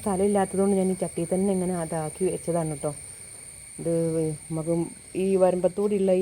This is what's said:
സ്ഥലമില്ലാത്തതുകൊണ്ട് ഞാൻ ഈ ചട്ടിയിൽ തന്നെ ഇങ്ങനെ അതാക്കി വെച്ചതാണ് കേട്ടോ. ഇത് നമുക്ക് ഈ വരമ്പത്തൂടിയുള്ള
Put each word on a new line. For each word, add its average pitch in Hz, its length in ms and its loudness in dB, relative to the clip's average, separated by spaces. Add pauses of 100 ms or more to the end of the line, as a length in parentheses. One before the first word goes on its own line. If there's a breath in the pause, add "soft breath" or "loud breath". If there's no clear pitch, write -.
സ്ഥലമില്ലാത്തതുകൊണ്ട് 196 800 2
ഞാൻ 185 140 2
ഈ - 100 -10
ചട്ടിയിൽ 165 300 -4
തന്നെ 190 220 2
ഇങ്ങനെ 180 280 -2
അതാക്കി 160 480 -4
വെച്ചതാണ് 165 420 -2
കേട്ടോ. 147 180 -4 (840 loud breath)
ഇത് 165 160 -2 (560)
നമുക്ക് 160 240 -2 (500)
ഈ 190 40 0 (160)
വരമ്പത്തൂടിയുള്ള 185 760 2